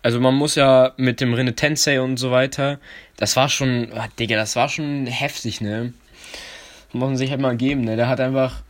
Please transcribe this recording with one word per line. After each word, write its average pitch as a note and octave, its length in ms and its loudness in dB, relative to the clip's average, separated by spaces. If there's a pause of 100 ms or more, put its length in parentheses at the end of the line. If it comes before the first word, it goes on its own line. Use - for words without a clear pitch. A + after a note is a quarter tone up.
Also A#2+ 180 0
man C3 140 4
muss D3 220 0
ja C3 400 6
mit B2+ 240 0
dem B2 140 2
Rinne B2 200 0
Tensei D3 460 2
und C3 160 -2
so B2+ 140 -4
weiter, C3+ 480 0 (380)
das - 200 -2
war C3+ 120 4
schon, B2 460 0
ah, A2 140 -6 (100)
Digga, A2+ 180 0
das G#2+ 200 -2
war B2 120 2
schon C#3+ 380 -4
heftig, A#2+ 540 -6
ne? A2+ 340 -4 (960)
Muss B2+ 160 -2
man C3+ 80 -2
sich C3 140 -2
halt C#3 100 -4
mal C3 160 0
geben, C3 260 0
ne? A2+ 140 -2
Der A#2+ 120 2
hat B2+ 120 0
einfach C3 500 0